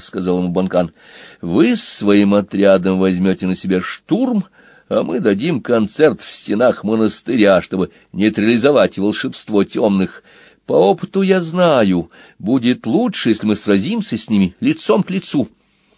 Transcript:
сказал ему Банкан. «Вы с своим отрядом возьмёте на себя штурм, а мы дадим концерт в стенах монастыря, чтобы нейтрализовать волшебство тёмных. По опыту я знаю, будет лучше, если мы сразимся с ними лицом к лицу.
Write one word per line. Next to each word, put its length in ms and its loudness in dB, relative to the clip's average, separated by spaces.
сказал 340 -4
ему 120 -2
Банкан. 420 -2
«Вы 340 2
с 80 -6
своим 520 2
отрядом 640 2
возьмёте 480 0
на 80 -2
себя 260 -2
штурм, 640 -4
а 140 0
мы 180 -4
дадим 420 -2
концерт 600 0
в 80 -18
стенах 540 -2
монастыря, 760 2
чтобы 280 -4
нейтрализовать 880 2
волшебство 640 -2
тёмных. 600 -2
По 60 -4
опыту 500 2
я 180 2
знаю, 680 0
будет 460 -2
лучше, 440 -2
если 180 0
мы 80 2
сразимся 640 -2
с 120 -10
ними 300 0
лицом 440 -2
к 60 -12
лицу. 400 -4